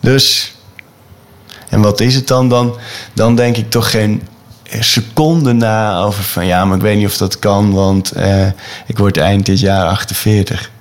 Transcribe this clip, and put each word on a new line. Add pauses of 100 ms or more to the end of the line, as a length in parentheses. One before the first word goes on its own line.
Dus, (1120)
en
wat
is
het
dan?
Dan, (380)
dan
denk
ik
toch
geen (580)
seconde
na
over
van,
ja,
maar
ik
weet
niet
of
dat
kan,
want,
eh, (400)
ik
word
eind
dit
jaar
achtenveertig. (100)